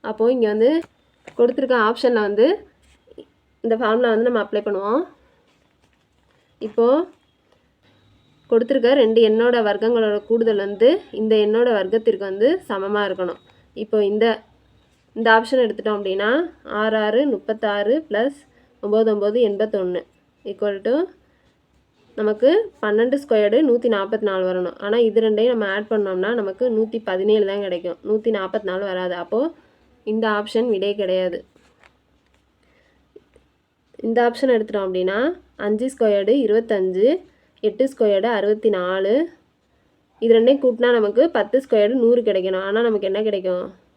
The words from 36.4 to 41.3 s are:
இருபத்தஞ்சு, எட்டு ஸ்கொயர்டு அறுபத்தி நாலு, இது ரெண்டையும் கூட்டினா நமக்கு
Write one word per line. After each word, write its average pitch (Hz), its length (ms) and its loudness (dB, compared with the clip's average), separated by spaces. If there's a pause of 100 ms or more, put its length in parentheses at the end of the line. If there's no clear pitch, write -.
இருபத்தஞ்சு, 208 600 0 (560)
எட்டு 214 300 0
ஸ்கொயர்டு 208 360 2 (100)
அறுபத்தி 214 400 0
நாலு, 190 360 -2 (1080)
இது 226 140 4
ரெண்டையும் 262 280 4
கூட்டினா 240 340 2
நமக்கு 214 240 2 (160)